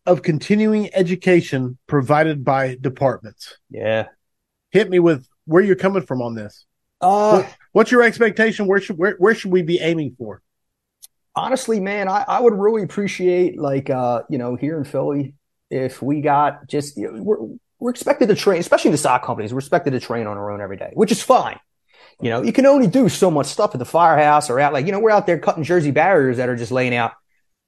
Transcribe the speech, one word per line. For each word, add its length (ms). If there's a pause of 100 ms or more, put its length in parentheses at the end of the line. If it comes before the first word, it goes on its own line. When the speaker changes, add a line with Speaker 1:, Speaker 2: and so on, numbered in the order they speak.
Speaker 1:
of 160
continuing 720
education 920
provided 580
by 360
departments. 800 (100)
Speaker 2:
Yeah. 380 (640)
Speaker 1:
Hit 180
me 120
with 260 (180)
where 180
you're 140
coming 300
from 160
on 120
this. 300 (360)
Speaker 2:
Uh, 420
Speaker 1:
What, 140 (160)
what's 180
your 120
expectation? 640
Where 140
should, 160
where, 220
where 160
should 160
we 120
be 180
aiming 360
for? 240 (920)
Speaker 2:
Honestly, 460
man, 280
I, 180
I 140
would 140
really 280
appreciate, 760
like, 300
uh, 400
you 80
know, 200
here 200
in 80
Philly, 500 (360)
if 320
we 180
got 460
just, 300
you 140
know, 120
we're, 340 (220)
we're 120
expected 380
to 60
train, 260
especially 300
the 80
sock 260
companies, 280
we're 80
expected 320
to 80
train 260
on 100
our 140
own 100
every 160
day, 180
which 180
is 100
fine. 360 (600)
You 100
know, 120
you 100
can 140
only 220
do 200
so 220
much 160
stuff 280
at 40
the 60
firehouse 640
or 100
out, 120
like, 140
you 60
know, 60
we're 140
out 140
there 120
cutting 240
Jersey 300
barriers 440
that 120
are 80
just 160
laying 220
out, 180 (560)